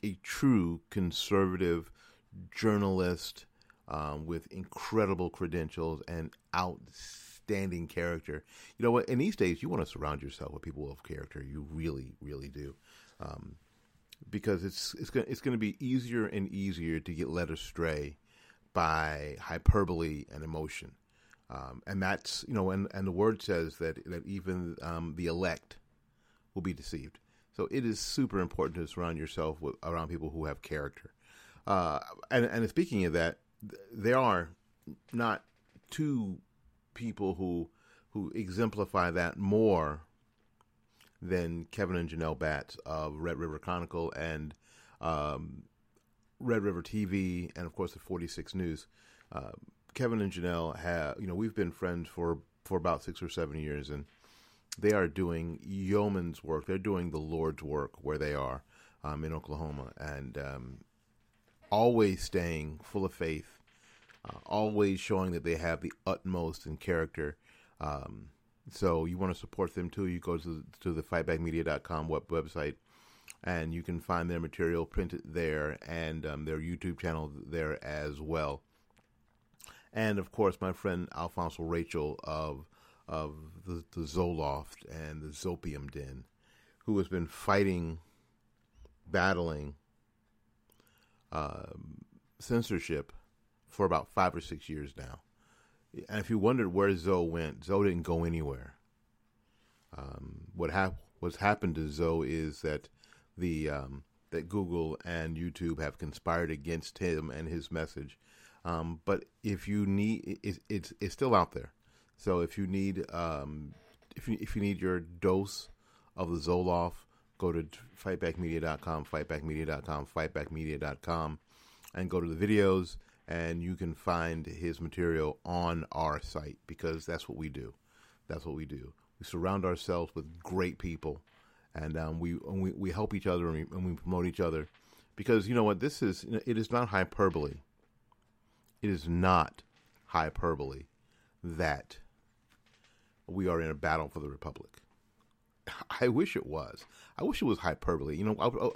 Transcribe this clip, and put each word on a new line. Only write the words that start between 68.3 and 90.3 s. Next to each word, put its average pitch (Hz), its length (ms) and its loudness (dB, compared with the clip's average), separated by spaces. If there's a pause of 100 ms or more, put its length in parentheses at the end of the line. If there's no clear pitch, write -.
so 82 360 4
you 87 120 -2
wanna 92 180 0
support - 380 -2
them 87 160 -2
too. 98 160 -2
You 87 140 0
go 85 180 -2
to, 80 260 -6 (180)
to 90 120 0
the 78 100 -2
fight 82 220 0
back 80 160 2
media 82 220 0
dot 76 180 0
com 78 260 -4
web, 78 220 -2
website, 78 460 -2 (680)
and 82 300 -2
you 82 80 -4
can 85 180 -4
find 85 300 0
their 85 100 0
material 82 460 0
printed 87 400 -2
there 76 640 0
and, 80 400 -4
um, 76 180 -4
their 78 140 -2
YouTube 85 400 -4
channel 78 320 -2 (160)
there 78 360 -2
as 76 380 -6
well. 78 400 -2 (1300)
And, 107 280 2
of 92 120 -4
course, 98 300 4
my 92 100 2
friend 90 440 -2
Alfonso 85 480 -4
Rachel 82 600 -2
of, 78 420 -4 (420)
of 78 280 -4 (300)
the, 87 260 -6
the 87 100 -4
Zoloft 78 880 0
and 78 320 -8
the 78 80 -8
Zopium 76 600 -6
Den, 67 360 -10 (600)
who 107 140 2
has 90 80 2
been 87 180 0
fighting, 90 760 2 (1080)
battling, 82 680 2 (1600)